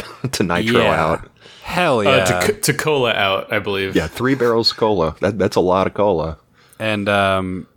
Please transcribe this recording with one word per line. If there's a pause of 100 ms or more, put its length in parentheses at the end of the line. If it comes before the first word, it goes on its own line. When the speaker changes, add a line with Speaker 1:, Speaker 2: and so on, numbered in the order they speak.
(160)
Speaker 1:
<laughs>
to
nitro
Speaker 2:
Yeah.
Speaker 1:
out. (320)
Speaker 2:
Hell
Speaker 3:
Uh,
Speaker 2:
yeah.
Speaker 3:
to
c-,
to
cola
out,
I
believe.
Speaker 1:
Yeah,
three
barrels
of
cola.
That,
that's
a
lot
of
cola. (420)
Speaker 2:
And,
um,